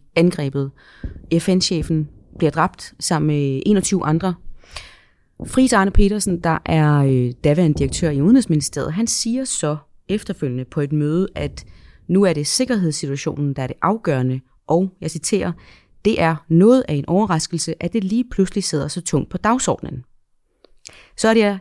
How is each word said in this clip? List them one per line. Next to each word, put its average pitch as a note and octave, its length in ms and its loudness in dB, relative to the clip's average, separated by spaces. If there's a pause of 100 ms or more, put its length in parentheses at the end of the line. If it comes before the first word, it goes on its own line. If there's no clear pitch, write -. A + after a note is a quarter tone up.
(160)
angrebet. C#3 560 0 (680)
F - 100 -4
N-chefen D#3+ 600 0 (280)
bliver D#3 140 2
dræbt - 480 -2
sammen - 280 0
med C#3+ 380 0
enogtyve G3 400 2
andre. E3+ 300 0 (1080)
Friis C4 280 2
Arne G3 180 2
Petersen, G3 480 -2
der E3 260 -2
er, D3+ 320 4
øh, C3 340 2 (120)
daværende D3+ 340 2
direktør C#3+ 320 -2
i C#3 120 -2
Udenrigsministeriet, D#3 720 2
han A3 140 -4
siger A#3+ 380 -4
så D3+ 320 -4 (320)
efterfølgende C#3 560 -4
på - 160 -6
et C#3+ 100 -2
møde, D3+ 440 0
at - 300 -8 (420)
nu F#3+ 160 4
er F3+ 100 4
det D3 140 -4
sikkerhedssituationen, D3 1080 -2
der C3 100 -6
er B2+ 40 -4
det B2+ 140 -10
afgørende, C3 600 0 (260)
og F3+ 220 2 (120)
jeg D#3+ 100 -8
citerer, F3+ 400 -2 (540)
"Det G#3+ 160 2
er E3 140 2 (140)
noget G#3+ 380 6
af D#3 60 -2
en C#3 160 -2
overraskelse, E3+ 720 -2
at E3+ 100 -4
det A3 100 -2
lige A3 280 -2
pludselig F#3+ 320 0
sidder D3 240 -2
så E3 140 -8
tungt - 280 -2
på - 80 -8
dagsordenen." G#3 640 -2 (1120)
Så A3 100 0
er A3 60 4
det, A3+ 80 4
jeg G3+ 200 0